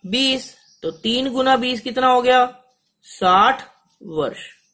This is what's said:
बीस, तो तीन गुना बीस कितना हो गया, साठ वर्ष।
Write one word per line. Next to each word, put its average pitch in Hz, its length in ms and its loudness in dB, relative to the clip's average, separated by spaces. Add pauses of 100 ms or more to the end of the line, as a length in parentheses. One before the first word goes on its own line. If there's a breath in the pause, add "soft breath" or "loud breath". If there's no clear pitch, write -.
बीस, 262 500 -2 (300)
तो 165 100 -6
तीन 247 380 -4
गुना 262 260 2
बीस 247 240 -4
कितना 254 260 -2
हो 247 140 4
गया, 247 240 4 (600)
साठ 202 580 2 (380)
वर्ष। 151 440 -8 (280)